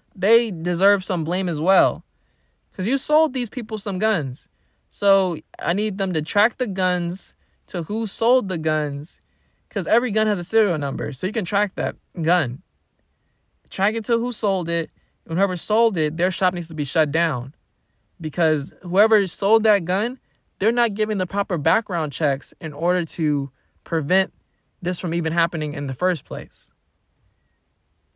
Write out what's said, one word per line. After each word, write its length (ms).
they 360
deserve 520
some 200
blame 260
as 100
well. 440
'Cause 140
you 100
sold 360
these 160
people 280
some 220
guns. 480
So 480
I 140
need 240
them 160
to 80
track 360
the 100
guns 680
to 160
who 240
sold 400
the 100
guns, 640
'cause 160
every 260
gun 160
has 120
a 40
serial 340
number. 340
So 160
you 60
can 120
track 300
that 200
gun. 400
Track 240
it 120
to 120
who 140
sold 380
it. 200
And 100
whoever 180
sold 420
it, 200
their 140
shop 240
needs 140
to 60
be 80
shut 280
down. 420
Because 640
whoever 460
sold 360
that 220
gun 340
they're 120
not 220
giving 240
the 80
proper 320
background 540
checks 480
in 140
order 320
to 460
prevent 500
this 180
from 140
even 200
happening 400
in 140
the 60
first 320
place. 460